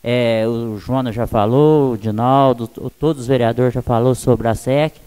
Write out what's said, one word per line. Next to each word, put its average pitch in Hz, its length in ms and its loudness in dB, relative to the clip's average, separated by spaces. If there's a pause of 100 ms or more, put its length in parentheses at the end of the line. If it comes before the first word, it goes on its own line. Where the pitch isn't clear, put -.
É, 117 420 0
o 117 320 -4
Joana 127 320 -4
já 110 160 -4
falou, 131 680 2
o 104 40 -6
Dinaldo, 120 680 0
to-, - 200 -12
todos 147 340 -4
os 113 40 -8
vereadores 120 480 0
já 127 80 -4
falou 123 320 0
sobre 113 320 0
a 113 80 0
sec. 143 400 -2 (120)